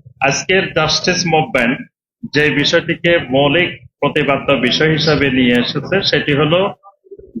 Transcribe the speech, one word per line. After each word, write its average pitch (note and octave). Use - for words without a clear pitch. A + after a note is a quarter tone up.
আজকের F3+
জাস্টিস E3
মুভমেন্ট C3
যে D3+
বিষয়টিকে E3
মৌলিক C#3+
প্রতিপাদ্য C#3+
বিষয় B2+
হিসেবে D3
নিয়ে B2
এসেছে, C3
সেটি D3+
হলো E3+